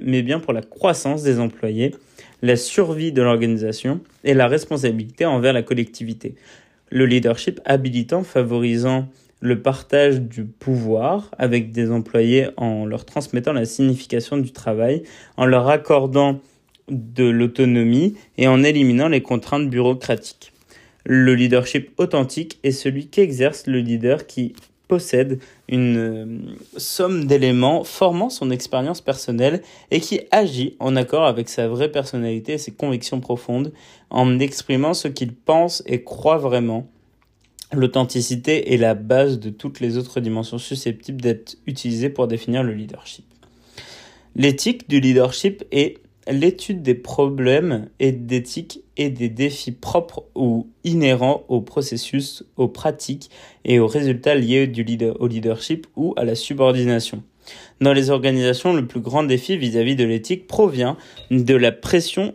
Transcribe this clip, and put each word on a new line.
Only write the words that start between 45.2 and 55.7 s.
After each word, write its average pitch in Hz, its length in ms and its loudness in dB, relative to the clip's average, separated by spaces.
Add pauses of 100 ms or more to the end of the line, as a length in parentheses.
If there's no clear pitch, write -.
est 143 260 0 (340)
l'étude 175 500 0
des 123 140 2
problèmes 139 920 0 (100)
et 135 120 2
d'éthique 123 720 -6 (160)
et 147 120 -2
des 120 200 -4
défis 131 420 -4
propres - 540 -4 (100)
ou 117 340 -2 (140)
inhérents 139 640 2
au 120 140 0
processus, 135 840 -6 (120)
aux 127 120 0
pratiques - 640 -6 (340)
et 123 160 4
aux 113 80 6
résultats 139 480 0
liés 131 320 2
du 117 160 -4
leader-, 113 360 -2
au 123 80 0
leadership 113 680 -4